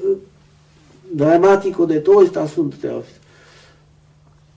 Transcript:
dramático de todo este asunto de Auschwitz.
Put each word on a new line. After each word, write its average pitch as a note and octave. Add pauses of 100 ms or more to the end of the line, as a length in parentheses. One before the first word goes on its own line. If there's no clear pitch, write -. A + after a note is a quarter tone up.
(1120)
dramático F3
de D#3
todo G3
este F3
asunto D3+
de B2
Auschwitz. A#2 (1400)